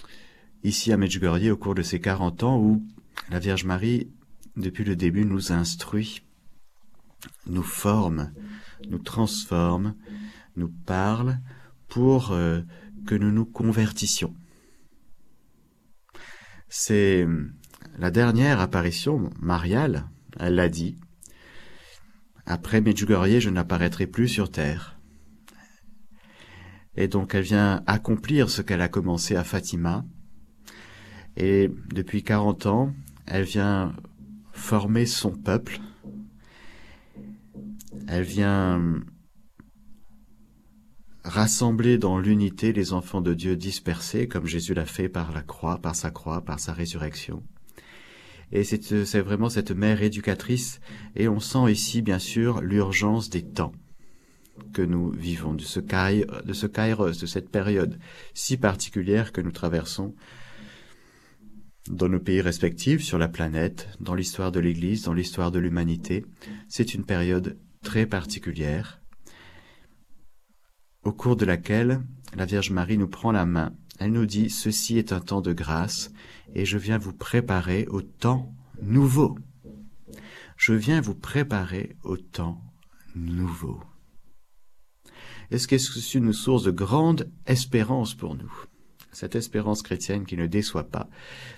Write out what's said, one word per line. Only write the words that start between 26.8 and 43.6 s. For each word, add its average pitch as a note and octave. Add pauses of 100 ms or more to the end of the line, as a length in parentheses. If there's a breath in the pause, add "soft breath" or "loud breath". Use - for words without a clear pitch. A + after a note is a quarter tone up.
Et F#2
donc G2
elle G2
vient G2+
accomplir A2
ce -
qu'elle F#2
a F2
commencé F2
à F2
Fatima. F2 (1300 loud breath)
Et G2 (240)
depuis F#2+
quarante G#2
ans, B2+ (320)
elle F#2+
vient G2 (580)
former A2
son A#2
peuple. - (2250 loud breath)
Elle F2+
vient F2+ (2250)
rassembler A2+
dans F#2
l'unité G#2
les G2
enfants F2+
de F2
Dieu F2+
dispersés, F#2+